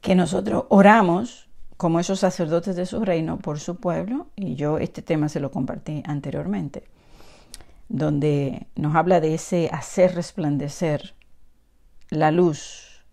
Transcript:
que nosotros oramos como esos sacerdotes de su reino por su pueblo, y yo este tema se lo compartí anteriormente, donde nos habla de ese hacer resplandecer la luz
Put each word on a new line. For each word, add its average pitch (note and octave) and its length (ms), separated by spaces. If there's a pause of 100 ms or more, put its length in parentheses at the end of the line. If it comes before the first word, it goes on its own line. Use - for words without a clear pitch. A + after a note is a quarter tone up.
que F#3+ 140
nosotros F#3 540
oramos G3 760 (300)
como E3 220
esos F#3+ 220
sacerdotes F3 540
de F3+ 120
su A3 180
reino E3 320
por D3+ 220
su F3 160
pueblo, F#3 600
y F#3+ 200
yo D3 240
este - 240
tema D3+ 260
se D3+ 100
lo C#3 120
compartí C#3+ 560
anteriormente, D3 800 (1000)
donde C#3+ 800 (100)
nos D3+ 200
habla E3+ 240
de D#3 160
ese E3 360
hacer F3+ 440
resplandecer D3+ 1000 (960)
la D#3 220
luz - 800